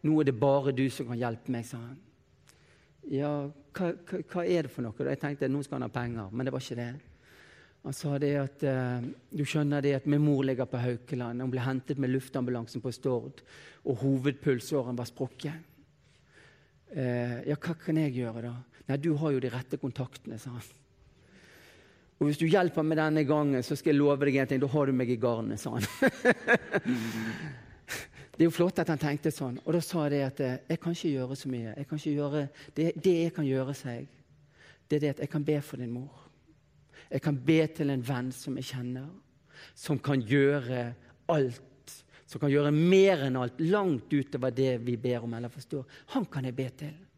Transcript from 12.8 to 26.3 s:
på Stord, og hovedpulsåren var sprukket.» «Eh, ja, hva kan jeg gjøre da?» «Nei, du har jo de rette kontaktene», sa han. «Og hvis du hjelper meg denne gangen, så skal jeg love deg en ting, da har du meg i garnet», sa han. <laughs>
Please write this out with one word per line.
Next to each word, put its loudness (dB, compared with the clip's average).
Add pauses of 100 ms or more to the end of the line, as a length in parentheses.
på -4
Stord, -4 (460)
og 0
hovedpulsåren 0
var -4
sprukket.» -8 (1200)
«Eh, -2
ja, 2
hva -6
kan -2
jeg 0
gjøre -4
da?» -8 (340)
«Nei, 0
du 0 (100)
har 2
jo 2
de 0
rette -6
kontaktene», -8
sa -12
han. -12 (1500)
«Og 4
hvis 0
du 2
hjelper 4
meg 2
denne 4
gangen, 2
så -4
skal 2
jeg 6
love 4
deg 4
en 0
ting, 2
da 0
har 2
du 2
meg 0
i 0
garnet», 0
sa -6
han. -2
<laughs> -10 (2500)